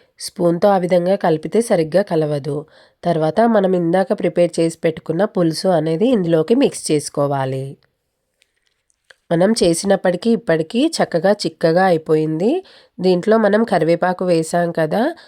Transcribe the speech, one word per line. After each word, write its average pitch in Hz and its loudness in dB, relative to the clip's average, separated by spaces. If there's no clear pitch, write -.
స్పూన్తో 175 0
ఆ 196 4
విధంగా 180 0
కలిపితే 165 0
సరిగ్గా 175 0
కలవదు. 151 -4
తర్వాత 156 0
మనం 214 2
ఇందాక 180 0
ప్రిపేర్ 175 0
చేసి 165 -2
పెట్టుకున్న 165 -2
పులుసు 185 -2
అనేది 165 0
ఇందులోకి 165 2
మిక్స్ 247 0
చేసుకోవాలి. 139 -4
మనం 180 2
చేసినప్పటికీ 190 0
ఇప్పటికీ 180 0
చక్కగా 190 0
చిక్కగా 175 0
అయిపోయింది. 160 0
దీంట్లో 185 2
మనం 214 2
కరివేపాకు 175 0
వేసాం 170 0
కదా, 185 -2